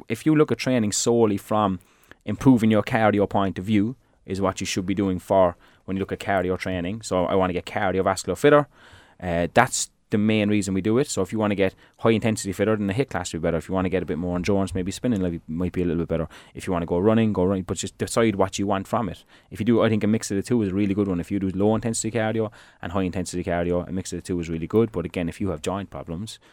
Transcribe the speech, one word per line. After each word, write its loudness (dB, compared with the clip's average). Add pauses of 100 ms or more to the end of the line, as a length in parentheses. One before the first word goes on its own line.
if -6
you 4
look 4
at 0
training 0
solely 2
from 0 (460)
improving 4
your 4
cardio 2
point 0
of -6
view, 2 (300)
is -4
what 0
you -6
should -4
be -2
doing 0
for 4 (280)
when -6
you -2
look -4
at -8
cardio 0
training. -6
So 0
I -2
wanna 2
get -4
cardiovascular -2
fitter. 4 (540)
Uh, 0
that's 2 (200)
the 0
main 2
reason 0
we 0
do 2
it. 2
So -4
if -2
you -2
wanna 2
get 0 (240)
high 2
intensity 0
fitter, 2
then -2
the -2
hit -2
class -6
would -6
be 0
better. 0
If -8
you -4
wanna 0
get 0
a -8
bit -4
more -4
endurance, -2
maybe -4
spinning -2
levy -4
might -4
be -2
a 2
little 0
bit -4
better. -2 (260)
If -12
you -4
wanna -2
go 0
running, 4
go 2
running, 0
but -6
just -10
decide 0
what 0
you -2
want -2
from -2
it. -14 (260)
If -10
you 0
do, 4
I 4
think 0
a 2
mix 0
of -2
the -2
two 0
is 0
a -4
really 2
good 0
one. -2
If -6
you -2
do -2
low 2
intensity -4
cardio -2 (300)
and -8
high 0
intensity -4
cardio, 0
a -10
mix -6
of -6
the -8
two -4
is -6
really -6
good. 0
But -6
again, -4
if -8
you -4
have -6
joint -6
problems, -12 (140)